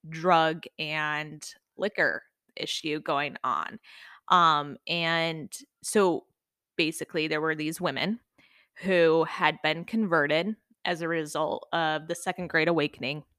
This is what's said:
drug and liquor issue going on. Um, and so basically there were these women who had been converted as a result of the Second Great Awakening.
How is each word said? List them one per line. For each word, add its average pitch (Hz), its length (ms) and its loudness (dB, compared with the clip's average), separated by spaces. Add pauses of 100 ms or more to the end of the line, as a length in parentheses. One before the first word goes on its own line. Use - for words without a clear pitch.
drug 160 560 2 (140)
and 151 640 -6 (320)
liquor 165 460 0 (340)
issue - 440 -4
going 143 420 -2
on. - 380 -4 (480)
Um, 156 480 4 (100)
and 165 680 -2 (300)
so 190 440 2 (500)
basically 160 500 -2
there 156 140 0
were 156 160 0
these 156 240 -6
women 175 400 -2 (560)
who 165 480 4
had 156 380 0
been 160 220 -2
converted 170 680 2 (300)
as 175 180 -2
a 165 60 -2
result 156 640 -2
of 156 340 0
the 165 80 -4
Second 180 340 -6
Great 160 200 2
Awakening. 147 560 -2 (140)